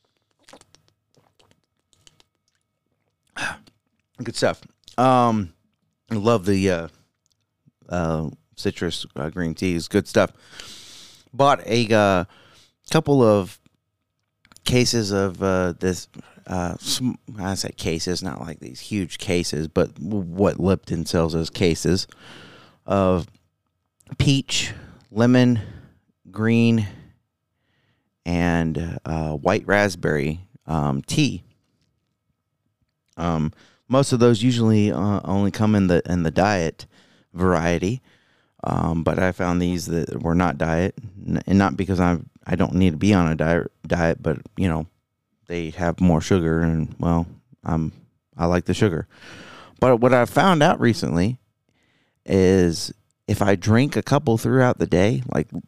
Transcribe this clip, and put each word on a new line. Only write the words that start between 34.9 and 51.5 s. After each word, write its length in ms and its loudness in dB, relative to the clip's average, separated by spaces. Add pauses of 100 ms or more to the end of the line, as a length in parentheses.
uh, 320 -2
only 260 0
come 240 0
in 120 4
the, 240 2
in 120 0
the 80 -2
diet 560 0 (460)
variety, 720 0 (600)
um, 380 -2
but 160 -2
I 140 0
found 280 -2
these 260 -2
that 360 -4
were 120 0
not 240 0
diet, 360 -2 (320)
n-, 200 -4
and 120 2
not 180 2
because 240 -2
I'm, 280 0 (180)
I 100 -2
don't 180 -2
need 180 4
to 60 -6
be 160 2
on 160 4
a 40 -2
diet, 360 0 (160)
diet, 360 -2
but, 160 -2 (180)
you 120 0
know, 180 -4 (640)
they 220 -6
have 300 -4
more 200 4
sugar, 400 0
and, 380 -2
well, 280 0 (380)
I'm, 280 -4 (440)
I 100 -2
like 200 0
the 80 -2
sugar. 320 -2 (760)
But 180 4
what 160 4
I 120 4
found 360 4
out 180 4
recently 580 0 (840)